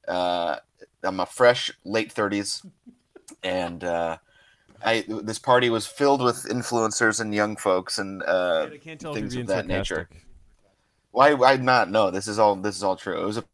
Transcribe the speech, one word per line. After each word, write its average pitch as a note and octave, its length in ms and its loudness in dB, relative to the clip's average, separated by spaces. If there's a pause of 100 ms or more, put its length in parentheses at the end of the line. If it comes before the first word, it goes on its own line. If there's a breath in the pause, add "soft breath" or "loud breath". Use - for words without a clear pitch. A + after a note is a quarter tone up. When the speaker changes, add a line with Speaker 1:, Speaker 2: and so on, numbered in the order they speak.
Speaker 1:
Uh, F2 500 -2 (460)
I'm F#2+ 160 -4
a F2 80 -2
fresh B2 440 4 (140)
late G#2+ 260 -4
thirties, G2+ 540 -2 (800)
and, F2 400 -4
uh, E2+ 340 -4 (680 soft breath)
I, A2 240 0
this G#2+ 300 -8
party B2 320 4
was A2+ 160 0
filled C#3 380 2
with A#2+ 260 0
influencers A2+ 720 0
and G#2 140 -4
young G#2 200 0
folks F#2 440 -2
and, G2 240 -8
uh, F2 440 0
Speaker 2:
Wait, - 140 -18
I - 20 -20
can't D#3+ 160 -16
tell D3+ 140 -10
Speaker 1:
things A2 200 -8
Speaker 2:
if B2+ 40 -6
you're B2 60 -6
Speaker 1:
of A2 40 -10
Speaker 2:
being F#2+ 100 -2
Speaker 1:
that - 100 -6
nature. F#2 280 -4
Speaker 2:
sarcastic. - 300 -12 (880)
Speaker 1:
Why? C#3+ 240 6
Why C3 220 6
not? B2 340 2
No, G#2 180 4
this F#2+ 180 -4
is G#2 120 -4
all, G#2 160 6
this F#2+ 200 -6
is G2 80 -8
all F#2+ 120 0
true. E2+ 260 -6
It F2+ 40 -4
was G#2+ 120 -4
a A2+ 60 -6 (100)